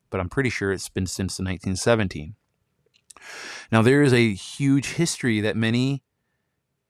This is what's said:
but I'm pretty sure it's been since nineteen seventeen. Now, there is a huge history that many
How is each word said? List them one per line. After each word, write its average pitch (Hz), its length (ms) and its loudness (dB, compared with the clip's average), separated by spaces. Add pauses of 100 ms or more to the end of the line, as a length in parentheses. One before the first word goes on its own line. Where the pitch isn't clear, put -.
but 98 100 -4
I'm 90 120 -4
pretty 131 200 0
sure 98 220 -2
it's 90 160 -6
been 95 180 -2
since - 320 -6
nineteen 92 380 -4
seventeen. 101 600 0 (1300)
Now, 113 120 4
there 135 200 6
is 131 120 6
a 117 180 4
huge 139 600 -2
history 123 500 0
that 101 140 -2
many 123 480 0 (840)